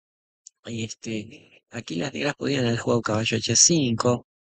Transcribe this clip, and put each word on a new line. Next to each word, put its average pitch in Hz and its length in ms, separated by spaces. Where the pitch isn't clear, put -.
Y 113 180
este, - 840
aquí 214 260
las 170 180
negras 143 240
podían 131 280
haber 117 120
jugado 120 240
caballo 113 340
H 113 200
cinco, 123 680